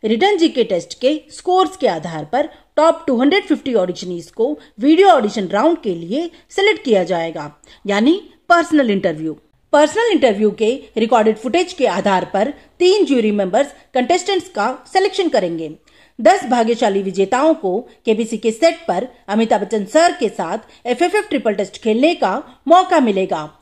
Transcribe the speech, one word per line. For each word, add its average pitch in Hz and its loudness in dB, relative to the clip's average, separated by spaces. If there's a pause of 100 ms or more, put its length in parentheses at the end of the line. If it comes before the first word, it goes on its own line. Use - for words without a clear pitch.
रिटन 240 2
जीके 320 2
टेस्ट - -4
के 302 0 (100)
स्कोर्स - 0
के 262 -2
आधार 165 -6
पर 285 -2 (280)
टॉप - 2
टू 254 0
हंड्रेड 302 2
फिफ्टी 277 -2
ऑडिशनीज 180 -4
को 226 -2 (340)
वीडियो 330 4
ऑडिशन 220 2
राउंड 285 0
के 196 -4
लिए 214 -6 (200)
सिलेक्ट 403 0
किया 208 2
जाएगा, 165 -6 (340)
यानी 226 2 (280)
पर्सनल 320 2
इंटरव्यू। 160 -2 (360)
पर्सनल 311 2
इंटरव्यू 214 2
के 214 -2 (260)
रिकॉर्डेड 220 2
फुटेज 330 -4
के 247 -2
आधार 185 -2
पर 226 -2 (260)
तीन 370 4
ज्यूरी 240 0
मेंबर्स 208 0 (260)
कंटेस्टेंट्स 359 -2
का 208 -4 (260)
सिलेक्शन 381 0
करेंगे। 170 -4 (480)
दस 349 4
भाग्यशाली 226 0
विजेताओं 196 0
को 196 -4 (280)
केबीसी 220 -2
के 226 -2
सेट 330 0
पर 208 -4 (200)
अमिताभ 220 0
बच्चन 208 -4
सर 330 2
के 240 0
साथ - -10
एफ़एफ़एफ़ 349 -2
ट्रिपल 220 -2
टेस्ट 190 -8
खेलने 254 0
का 202 -2 (320)
मौका 359 4
मिलेगा 190 -2 (140)